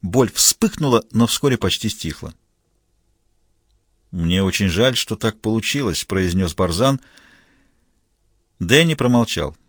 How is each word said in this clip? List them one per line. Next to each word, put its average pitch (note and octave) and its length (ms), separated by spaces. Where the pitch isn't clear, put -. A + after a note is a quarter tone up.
Боль A2+ 300
вспыхнула, - 800
но A2+ 160
вскоре C3 300
почти - 320
стихла. D2+ 440
"Мне F2+ 320
очень G2 260
жаль, A#2 260
что - 220
так G#2+ 240
получилось", — A2 640
произнес F#2 480
Барзан. G2+ 460
Дэнни D#3 340
промолчал. A#2 640